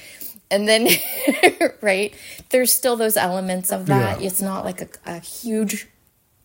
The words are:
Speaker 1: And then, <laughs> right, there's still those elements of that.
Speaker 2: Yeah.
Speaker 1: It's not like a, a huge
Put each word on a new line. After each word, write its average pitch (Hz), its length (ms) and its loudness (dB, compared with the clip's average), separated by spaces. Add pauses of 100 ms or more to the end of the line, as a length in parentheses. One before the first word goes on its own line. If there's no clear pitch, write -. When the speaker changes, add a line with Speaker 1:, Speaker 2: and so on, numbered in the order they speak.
(500)
Speaker 1:
And 208 180 0
then, 220 200 6 (480)
<laughs> - 440 2
right, 202 340 0 (360)
there's 254 220 4
still 247 240 2
those 220 200 2
elements 185 560 0
of 190 140 -4
that. 131 340 2
Speaker 2:
Yeah. - 60 -4
Speaker 1:
It's 185 160 -4
not 190 220 -4
like 185 180 -8
a, 180 60 -12 (180)
a 170 120 -10
huge 214 680 -4 (560)